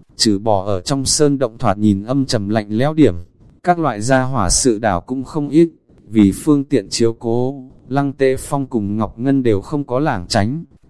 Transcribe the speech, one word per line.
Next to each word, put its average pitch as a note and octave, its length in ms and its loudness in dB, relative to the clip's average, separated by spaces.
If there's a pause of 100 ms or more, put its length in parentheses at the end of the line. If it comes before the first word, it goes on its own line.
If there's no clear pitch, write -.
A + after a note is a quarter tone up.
(160)
trừ G#2 220 0
bỏ G#2 260 0
ở G2+ 160 -2
trong C3+ 240 -2
sơn C#3+ 340 2
động A#2 200 -4
thoạt G2+ 200 0
nhìn G#2 260 2
âm C3 220 0
trầm G#2 220 -2
lạnh G#2+ 220 -2
lẽo C3 240 0
điểm, C3+ 200 4 (480)
các F3 160 0
loại B2+ 220 -2
gia C3 220 2
hỏa B2+ 280 -2
sự A2 280 2
đảo G2+ 220 0
cũng C3 240 -8
không D3 240 -6
ít, E3 200 4 (420)
vì G#2 220 6
phương C#3+ 320 0
tiện A#2+ 260 -2
chiếu A#2 220 0
cố, B2 520 -4 (240)
Lăng C#3 240 -2
Tế C3+ 240 0
Phong C#3 300 -4
cùng G#2 300 -4
Ngọc A2 220 -6
Ngân C3+ 240 0
đều G#2+ 180 2
không C#3+ 240 -6
có B2 140 -2
lảng B2+ 300 -2
tránh, A#2+ 360 -2 (260)